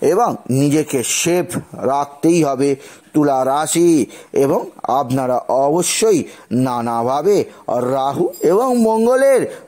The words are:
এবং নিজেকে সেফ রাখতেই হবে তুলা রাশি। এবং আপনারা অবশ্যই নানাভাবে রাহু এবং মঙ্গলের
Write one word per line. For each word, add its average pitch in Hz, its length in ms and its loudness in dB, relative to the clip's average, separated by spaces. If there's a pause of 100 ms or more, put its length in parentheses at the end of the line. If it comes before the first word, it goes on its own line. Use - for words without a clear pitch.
এবং 170 340 2 (140)
নিজেকে 143 540 0
সেফ - 540 -2 (160)
রাখতেই 143 680 0
হবে 139 320 0 (380)
তুলা 139 320 2
রাশি। 151 600 2 (280)
এবং 143 360 0 (140)
আপনারা 127 540 -2
অবশ্যই 156 840 0 (280)
নানাভাবে 123 920 0 (240)
রাহু 135 720 -2
এবং 240 360 2
মঙ্গলের 233 640 2 (260)